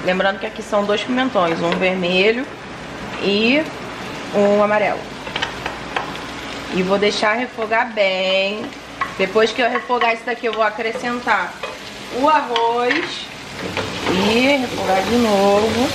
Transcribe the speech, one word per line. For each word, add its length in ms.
Lembrando 360
que 60
aqui 160
são 220
dois 180
pimentões, 600
um 100
vermelho 720
e 420
um 280
amarelo. 380
E 80
vou 140
deixar 360
refogar 600
bem. 720
Depois 360
que 80
eu 80
refogar 440
isso 120
daqui, 200
eu 60
vou 120
acrescentar 920
o 80
arroz 1000
e 240
refogar 460
de 120
novo. 800